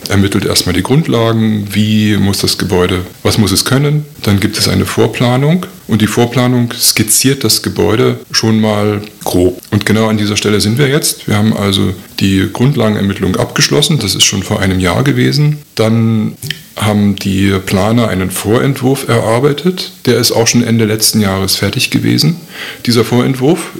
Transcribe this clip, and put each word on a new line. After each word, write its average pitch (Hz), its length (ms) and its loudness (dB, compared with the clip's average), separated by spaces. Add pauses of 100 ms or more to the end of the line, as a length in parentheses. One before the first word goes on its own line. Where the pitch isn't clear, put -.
ermittelt 101 360 2
erstmal 87 280 -2
die 87 80 -2
Grundlagen, 113 920 0
wie 107 460 2
muss 98 220 0
das - 180 -2
Gebäude, 90 440 0 (200)
was - 160 0
muss 95 140 2
es - 140 0
können. 147 400 0 (180)
Dann 101 160 2
gibt - 180 -2
es - 100 0
eine 95 200 0
Vorplanung 131 800 0 (200)
und 110 140 0
die 107 60 2
Vorplanung 120 680 0
skizziert - 680 0
das - 180 0
Gebäude 107 560 0 (140)
schon 110 280 0
mal 104 420 0 (220)
grob. 90 460 0
Und - 160 0
genau 110 220 2
an 110 100 0
dieser 104 200 -2
Stelle 104 240 0
sind 107 180 0
wir 143 80 2
jetzt. - 400 -2
Wir 107 100 0
haben 107 180 2
also 98 380 0 (260)
die 95 320 2
Grundlagenermittlung 101 840 0
abgeschlossen, 139 640 0
das 101 160 -4
ist - 80 -2
schon - 180 -2
vor 95 200 -2
einem 95 180 0
Jahr 92 240 0
gewesen. 135 560 2 (160)
Dann 110 600 2 (420)
haben 104 400 2
die 98 360 0 (120)
Planer 110 420 2
einen 92 240 -2
Vorentwurf 131 800 0
erarbeitet, 127 800 0 (140)
der 120 120 2
ist 120 140 0
auch 113 160 2
schon 120 160 2
Ende 113 220 2
letzten 110 340 0
Jahres 95 380 0
fertig 101 320 -2
gewesen. 120 480 0 (480)
Dieser 117 180 2
Vorentwurf 131 560 0 (200)